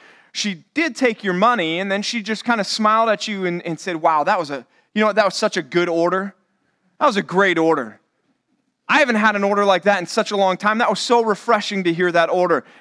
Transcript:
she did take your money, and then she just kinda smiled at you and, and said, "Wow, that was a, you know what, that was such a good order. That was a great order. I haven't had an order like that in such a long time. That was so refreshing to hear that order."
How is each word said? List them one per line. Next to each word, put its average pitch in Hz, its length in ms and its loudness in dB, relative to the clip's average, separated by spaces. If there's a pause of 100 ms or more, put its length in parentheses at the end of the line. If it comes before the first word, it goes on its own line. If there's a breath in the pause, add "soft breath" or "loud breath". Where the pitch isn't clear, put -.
(300 soft breath)
she 185 340 -8 (100)
did 311 200 -2
take 233 300 0
your 190 80 0
money, 180 480 2
and 196 100 -4
then 202 120 -2
she 226 200 -6
just 214 220 -6
kinda 226 180 0
smiled 220 460 2
at 208 180 -2
you 196 200 -4
and, 175 160 -4
and 160 180 -8
said, 180 160 -6
"Wow, 156 280 2
that 190 140 0
was 147 120 -4
a, 131 140 -8 (300)
you 208 60 -2
know 214 60 2
what, 202 100 0
that 214 80 4
was 185 100 0
such - 220 -2
a 180 60 -4
good 175 260 -2
order. 175 460 -2 (680)
That 302 60 2
was 220 100 2
a 196 60 -2
great 175 360 0
order. 151 400 2 (880)
I 247 120 2
haven't 247 180 2
had 208 200 2
an 202 60 -2
order 202 220 2
like 190 200 2
that 202 140 4
in 170 80 -6
such - 240 -2
a 208 60 -4
long 185 220 0
time. 214 200 0
That 220 120 2
was 196 100 -2
so 240 240 2
refreshing 208 600 -2
to 170 100 0
hear 180 180 0
that 165 160 2
order." 170 360 0 (160 loud breath)